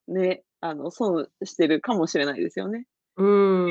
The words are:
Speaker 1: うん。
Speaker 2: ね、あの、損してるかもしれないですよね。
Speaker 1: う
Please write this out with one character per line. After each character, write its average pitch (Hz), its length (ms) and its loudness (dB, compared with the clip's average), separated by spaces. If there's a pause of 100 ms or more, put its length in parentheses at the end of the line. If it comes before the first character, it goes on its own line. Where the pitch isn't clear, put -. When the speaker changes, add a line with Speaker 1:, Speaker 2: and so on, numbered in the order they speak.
Speaker 1:
う 170 60 -8
ん。 185 80 0
Speaker 2:
ね、 185 220 -2 (160)
あ 165 140 -6
の、 147 160 -8
損 180 380 -2 (160)
し - 120 -14
て 165 120 2
る 151 140 2
か 247 120 -2
も 170 140 0
し - 100 -2
れ 143 80 0
な 143 100 -4
い 110 40 -6
で 85 100 -2
す - 100 -10
よ 98 80 -4
ね。 233 200 -8 (300)
Speaker 1:
う 190 60 0 (480)